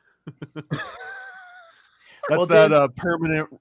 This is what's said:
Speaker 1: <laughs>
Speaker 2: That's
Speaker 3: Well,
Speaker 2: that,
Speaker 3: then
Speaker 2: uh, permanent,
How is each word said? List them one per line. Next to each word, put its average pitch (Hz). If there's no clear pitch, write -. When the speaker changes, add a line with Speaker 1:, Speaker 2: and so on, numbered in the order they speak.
Speaker 1:
<laughs> 740
Speaker 2:
That's 170
Speaker 3:
Well, -
Speaker 2:
that, 160
Speaker 3:
then -
Speaker 2:
uh, 143
permanent, 160